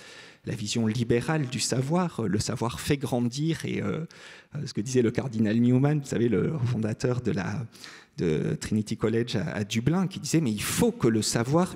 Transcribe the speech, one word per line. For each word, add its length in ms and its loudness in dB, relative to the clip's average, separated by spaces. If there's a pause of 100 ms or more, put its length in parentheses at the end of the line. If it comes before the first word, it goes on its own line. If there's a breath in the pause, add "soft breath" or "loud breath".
(440 loud breath)
la 100 -4
vision 320 0
libérale 640 2
du 120 -4
savoir, 600 0
euh, 80 0
le 120 0
savoir 380 -2
fait 200 0
grandir, 640 -2
et, 160 -2
euh, 240 -4 (500 loud breath)
euh, 120 -6
ce 80 -10
que 80 -2
disait 180 0
le 100 4
cardinal 480 0
Newman, 420 4
vous 60 -8
savez, 220 0
le 240 2 (140)
fondateur 560 -2
de 80 -2
la, 360 -4 (520 loud breath)
de 420 0
Trinity 360 -2
College 400 0
à, 140 -2
à 140 -4
Dublin, 420 0
qui 140 -8
disait, 200 0
mais 120 0
il 100 -4
faut 300 2
que 160 2
le 140 4
savoir 520 2